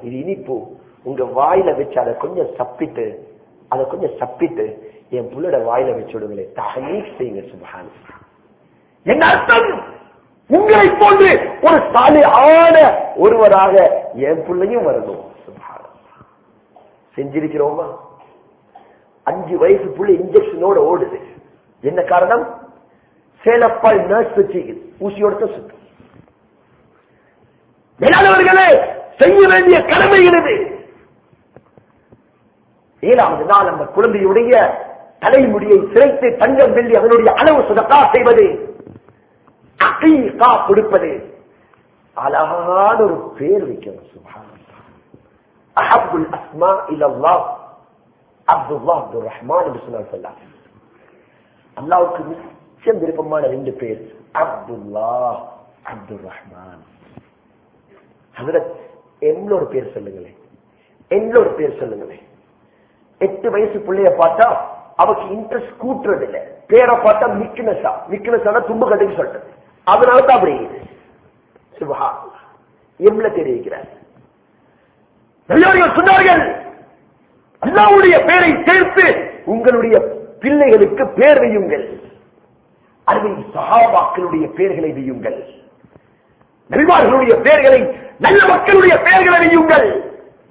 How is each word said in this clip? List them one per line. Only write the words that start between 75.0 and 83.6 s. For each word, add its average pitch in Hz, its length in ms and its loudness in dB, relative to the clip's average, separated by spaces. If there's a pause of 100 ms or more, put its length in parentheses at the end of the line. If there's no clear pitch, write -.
நபியவர்கள் 349 480 4
சொன்னார்கள், 370 460 4 (1200)
அல்லாஹ்வுடைய 381 540 4 (100)
பேரை 349 240 2 (140)
சேர்த்து 370 420 2 (380)
உங்களுடைய 226 500 0 (460)
பிள்ளைகளுக்கு 262 680 2
பேர் 277 320 4
வையுங்கள். 190 460 -2 (1200)
அருமை 208 280 -2
சஹாபாக்களுடைய - 1200 0